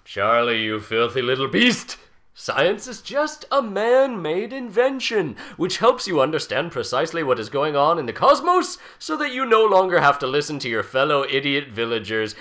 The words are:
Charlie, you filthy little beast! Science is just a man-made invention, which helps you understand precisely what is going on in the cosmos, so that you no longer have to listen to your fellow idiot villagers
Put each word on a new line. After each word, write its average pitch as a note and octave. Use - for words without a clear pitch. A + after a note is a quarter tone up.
Charlie, A#2
you G#2+
filthy A#2
little C3
beast! A3
Science E3
is B3
just D4
a C4+
man-made A3
invention, A#3+
which E3+
helps A#3+
you E3+
understand D3+
precisely C#3+
what B2+
is G#2+
going C#3+
on D3+
in C#3+
the A2+
cosmos, D#4
so D#4
that D4
you B3+
no A3
longer F#3+
have C#3+
to C#3
listen C#3+
to C3+
your A2
fellow C#3
idiot C#3
villagers A2